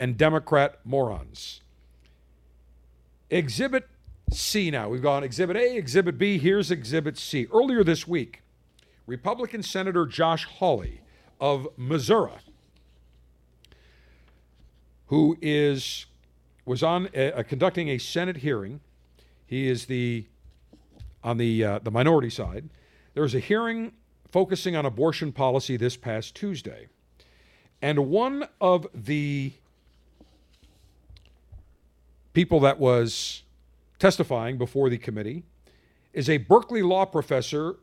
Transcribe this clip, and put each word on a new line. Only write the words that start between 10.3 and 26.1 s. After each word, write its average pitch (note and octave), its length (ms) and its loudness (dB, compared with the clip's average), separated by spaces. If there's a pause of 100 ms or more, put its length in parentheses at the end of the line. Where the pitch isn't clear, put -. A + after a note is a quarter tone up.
Hawley C3 560 -2 (360)
of C#3 380 0
Missouri, C#3 560 0 (2750)
who D#3 340 4
is, D3 640 0 (580)
was B2 180 -4
on, E3+ 260 0
uh, C3+ 380 -2
conducting E3+ 420 -2
a C3+ 100 -2
Senate E3+ 400 -4
hearing. B2 420 -4 (640)
He C3 240 -2
is B2 180 -2
the, A#2+ 400 -4 (960)
on A#2 140 -2
the, A2+ 280 2
uh, G2+ 160 0
the G#2+ 100 -6
minority B2+ 400 4
side. A2 400 -10 (440)
There D3 80 0
was C3 120 0
a C3 40 0
hearing A3+ 540 -2 (380)
focusing F#3 460 0
on D3 100 0
abortion D3 460 0
policy C3 440 0
this B2 200 -2
past A2 380 -8